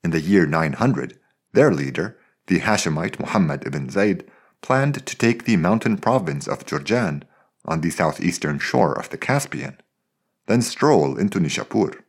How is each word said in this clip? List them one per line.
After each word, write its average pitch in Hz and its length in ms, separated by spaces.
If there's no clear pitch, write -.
In 87 80
the 80 100
year 90 240
nine 80 280
hundred, 110 480
their 135 200
leader, 71 460
the 90 100
Hashemite 90 600
Muhammad 76 460
ibn 69 220
Zayd, 98 400
planned 135 440
to - 100
take 120 280
the 113 120
mountain 101 400
province 90 520
of - 180
Jurjan 78 560
on 80 160
the 82 80
southeastern 76 680
shore 90 400
of - 120
the - 80
Caspian, - 600
then 117 140
stroll 104 560
into 101 220
Nishapur. - 720